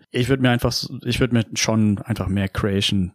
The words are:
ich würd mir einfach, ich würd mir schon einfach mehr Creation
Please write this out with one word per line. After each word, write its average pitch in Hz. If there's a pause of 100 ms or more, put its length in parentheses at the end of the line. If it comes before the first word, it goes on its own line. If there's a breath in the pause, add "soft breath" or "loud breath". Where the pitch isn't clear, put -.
(120)
ich 120
würd 135
mir 127
einfach, 123 (320)
ich 120
würd 127
mir 117 (120)
schon 107
einfach 98
mehr 95
Creation 98